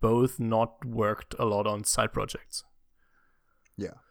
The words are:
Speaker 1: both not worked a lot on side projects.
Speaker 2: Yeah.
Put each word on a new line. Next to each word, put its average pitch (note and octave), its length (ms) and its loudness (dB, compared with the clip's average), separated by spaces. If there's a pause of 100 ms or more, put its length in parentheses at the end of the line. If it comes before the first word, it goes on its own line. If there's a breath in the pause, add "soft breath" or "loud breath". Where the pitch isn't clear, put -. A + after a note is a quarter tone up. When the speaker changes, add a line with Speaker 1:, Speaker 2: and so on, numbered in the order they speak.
Speaker 1:
both A#2+ 380 4
not A2+ 440 0
worked A2+ 560 -2
a B2 60 2
lot G#2 220 0
on G#2 160 -4
side A2+ 280 0
projects. - 520 -8 (1120)
Speaker 2:
Yeah. G2 180 -10 (160)